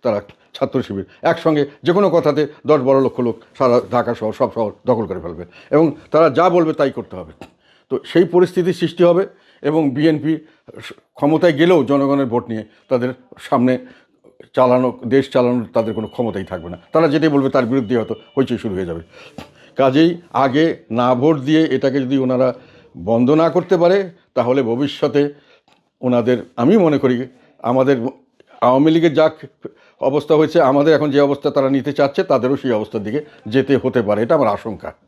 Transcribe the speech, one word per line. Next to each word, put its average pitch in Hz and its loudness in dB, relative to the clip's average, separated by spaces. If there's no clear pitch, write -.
তারা 107 -2
ছাত্র 135 -6
শিবির 98 -8
একসঙ্গে 156 0
যে 170 2
কোনো 196 2
কথাতে 151 2
দশ 151 4
বারো 135 4
লক্ষ - -4
লোক 117 -2
সারা 123 2
ঢাকা 120 0
শহর 107 -6
সব 120 -2
শহর 107 -2
দখল 110 0
করে 90 -8
ফেলবে 85 -12
এবং 160 6
তারা 156 4
যা 147 2
বলবে 170 2
তাই 143 -2
করতে 101 -12
হবে। 80 -16
তো 135 -2
সেই 175 4
পরিস্থিতি 180 0
সৃষ্টি 175 -2
হবে 175 4
এবং 156 0
বিএনপি 156 0
ক্ষমতায় 156 2
গেলেও 175 4
জনগণের 139 0
ভোট 120 -2
নিয়ে 110 -6
তাদের 123 0
সামনে 127 2
চালানো, 127 2
দেশ 135 2
চালানোর 123 0
তাদের 110 -2
কোনো 107 -8
ক্ষমতাই 101 -6
থাকবে 87 -10
না। 82 -14
তারা 160 2
যেটাই 151 2
বলবে 135 2
তার 131 0
বিরুদ্ধে 123 -2
হয়তো 110 -4
হইচই 120 -2
শুরু 104 -6
হয়ে 92 -6
যাবে। 85 -10
কাজেই 139 2
আগে 135 0
না 123 0
ভোট 147 2
দিয়ে 156 2
এটাকে 131 -2
যদি 135 -2
ওনারা 127 0
বন্ধ 117 0
না 160 4
করতে 180 0
পারে 175 2
তাহলে 127 0
ভবিষ্যতে 139 -2
ওনাদের, 123 0
আমি 147 2
মনে 156 2
করি 127 0
আমাদের 131 2
আওয়ামী 135 4
লীগের 160 2
যা 156 4
অবস্থা 143 0
হয়েছে, 151 2
আমাদের 143 4
এখন 151 0
যে 139 2
অবস্থা 143 0
তারা 139 0
নিতে 139 -2
চাচ্ছে 143 -2
তাদেরও 131 0
সেই 131 -4
অবস্থার 107 -4
দিকে 110 -6
যেতে 135 0
হতে 127 -2
পারে, 104 -2
এটা 120 0
আমার 117 0
আশঙ্কা। 90 -12